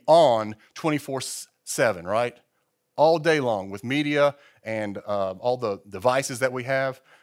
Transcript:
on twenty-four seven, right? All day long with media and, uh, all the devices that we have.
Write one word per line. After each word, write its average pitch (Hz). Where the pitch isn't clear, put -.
on 120
twenty-four 139
seven, 98
right? 117
All 160
day 156
long 107
with 98
media 143
and, 107
uh, 98
all 123
the 107
devices 127
that 131
we 127
have. 135